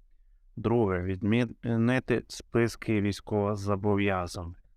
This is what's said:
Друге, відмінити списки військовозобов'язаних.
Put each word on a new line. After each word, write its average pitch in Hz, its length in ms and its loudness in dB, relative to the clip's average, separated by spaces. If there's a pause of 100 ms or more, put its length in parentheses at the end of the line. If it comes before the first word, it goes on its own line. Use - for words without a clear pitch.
(560)
Друге, 107 460 2
відмінити 113 1300 0
списки - 720 0
військовозобов'язаних. 101 1600 -2 (120)